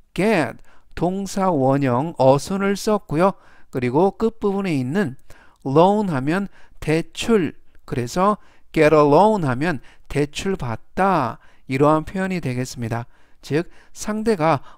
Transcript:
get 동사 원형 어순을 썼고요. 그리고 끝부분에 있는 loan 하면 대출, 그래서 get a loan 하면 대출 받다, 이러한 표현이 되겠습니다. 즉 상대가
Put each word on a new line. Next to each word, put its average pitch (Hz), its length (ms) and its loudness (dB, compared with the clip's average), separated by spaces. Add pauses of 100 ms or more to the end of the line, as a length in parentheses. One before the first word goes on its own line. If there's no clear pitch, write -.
(140)
get 180 380 0 (420)
동사 190 560 -2
원형 139 680 0
어순을 190 600 2
썼고요. 190 560 0 (380)
그리고 139 420 0
끝부분에 196 600 -4
있는 135 420 -2 (500)
loan 185 420 4
하면 160 400 -2 (320)
대출, 165 760 -2 (300)
그래서 180 540 -2 (340)
get 151 220 6
a 151 60 6
loan 175 440 4
하면 135 360 -2 (280)
대출 147 480 -4
받다, 139 840 -2 (280)
이러한 147 380 2
표현이 190 360 -4
되겠습니다. 123 680 -6 (360)
즉 151 260 -4 (240)
상대가 208 680 -2 (180)